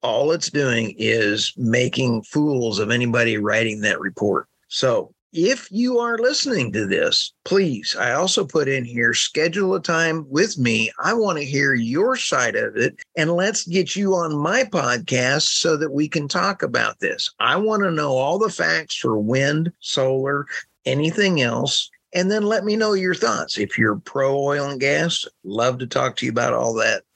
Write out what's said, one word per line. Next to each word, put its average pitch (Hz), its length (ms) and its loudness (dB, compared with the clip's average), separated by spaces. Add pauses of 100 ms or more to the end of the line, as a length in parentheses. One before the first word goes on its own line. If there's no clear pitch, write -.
All 123 280 2
it's 170 200 -2
doing 117 460 0
is 110 600 0
making 120 640 2
fools 131 540 0
of 107 140 0
anybody 117 460 2
writing 107 440 0
that 104 180 0
report. 98 480 -2 (200)
So - 460 0 (200)
if 202 380 0
you 240 280 0
are 233 180 -2
listening 226 560 0
to 107 120 0
this, 95 460 0 (140)
please, 170 520 0
I 120 140 0
also 185 320 0
put 147 240 0
in 135 160 0
here, 120 300 0
schedule 180 640 0
a 175 60 -2
time 165 460 0
with 160 300 0
me. 113 340 0 (100)
I 185 120 0
want 208 240 0
to 147 80 -4
hear 139 280 2
your 143 440 0
side 120 400 0
of 107 180 -2
it, 120 240 0 (160)
and 160 160 2
let's 190 340 0
get 175 300 -2
you 190 180 0
on 165 220 0
my 180 300 0
podcast 127 760 0
so - 340 2
that 147 160 -2
we 147 160 0
can 147 180 -2
talk 185 360 -2
about 117 360 -2
this. - 400 -4
I 123 160 2
want 214 280 0
to 190 80 0
know 151 200 0
all 139 280 0
the 214 100 2
facts 165 480 -2
for 113 200 0
wind, 139 640 0
solar, 135 680 -2 (380)
anything 160 560 0
else, 123 480 0 (240)
and 180 160 0
then 214 140 0
let 208 220 0
me 208 100 0
know 220 160 2
your 185 240 0
thoughts. 110 420 -2
If 104 200 -4
you're 107 180 2
pro 135 420 0
oil 143 320 0
and 135 120 -6
gas, 151 440 0 (200)
love 117 340 0
to 127 80 -6
talk 131 300 -2
to - 80 -4
you 123 80 -2
about 120 180 2
all 120 220 0
that. 110 300 0 (120)